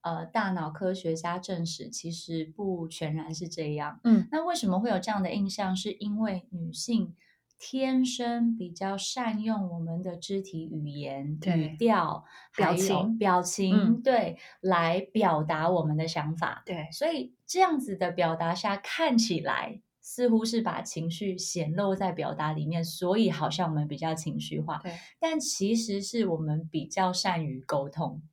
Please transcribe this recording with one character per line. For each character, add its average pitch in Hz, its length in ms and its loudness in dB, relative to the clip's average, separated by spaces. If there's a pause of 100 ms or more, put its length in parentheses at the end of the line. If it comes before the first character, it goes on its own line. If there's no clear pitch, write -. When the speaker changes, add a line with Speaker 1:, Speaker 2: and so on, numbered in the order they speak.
Speaker 1:
呃， 165 260 -4
大 202 240 0
脑 160 200 -2
科 185 220 -2
学 170 220 -2
家 170 240 -2
证 180 260 -4
实， - 240 -8
其 - 220 -8
实 165 340 -6
不 170 440 -4
全 156 260 -6
然 160 180 -6
是 165 160 -8
这 151 260 -4
样。 147 280 -6
Speaker 2:
嗯。 220 300 6
Speaker 1:
那 311 120 0
为 349 120 0
什 240 120 0
么 185 120 2
会 233 100 0
有 190 80 2
这 269 140 -4
样 202 100 0
的 180 100 -2
印 196 160 0
象？ 190 280 -2
是 190 160 -4
因 208 260 -4
为 202 320 -2
女 165 220 -8
性 190 420 -2 (420)
天 262 480 2
生 240 520 0
比 175 160 -6
较 196 260 -4
善 220 420 -2
用 214 300 0
我 170 80 -6
们 165 240 -2
的 180 140 -6
肢 196 240 -4
体 165 280 -8
语 151 200 -4
言、 143 500 -6
Speaker 2:
对。 175 180 2
Speaker 1:
语 156 200 0
调， 180 480 2 (320)
Speaker 2:
表 175 180 4
情。 190 220 4
Speaker 1:
还 180 60 2
有 202 140 2
表 190 240 4
情， 185 360 2
Speaker 2:
嗯。 226 260 6
Speaker 1:
对， 214 340 4 (260)
来 175 380 4 (120)
表 170 320 4
达 160 260 2
我 175 140 4
们 151 120 2
的 160 120 0
想 156 280 -2
法。 - 300 -4
Speaker 2:
对。 165 240 -6
Speaker 1:
所 277 220 -2
以 285 200 -4 (140)
这 359 140 0
样 349 180 6
子 208 180 -4
的 180 140 0
表 170 240 2
达 170 180 0
下， 196 260 -2
看 302 380 2
起 208 220 4
来 - 420 -4 (260)
似 247 220 2
乎 220 160 6
是 226 160 0
把 165 220 -2
情 165 280 -4
绪 185 280 -4
显 160 340 -2
露 196 220 2
在 190 180 0
表 151 220 -4
达 151 180 -2
里 151 140 -2
面， 165 180 -2
所 180 320 0
以 214 140 4
好 151 180 0
像 170 220 -2
我 156 40 -2
们 151 140 0
比 147 80 -6
较 160 180 -2
情 151 240 -6
绪 151 220 -4
化。 156 220 -4
Speaker 2:
对。 180 100 -8 (260)
Speaker 1:
但 320 220 0
其 202 340 0
实 214 280 0
是 220 240 0
我 165 100 0
们 156 340 -2
比 151 160 -4
较 185 240 0
善 175 360 0
于 127 160 -6
沟 143 260 -2
通 - 320 -6 (120)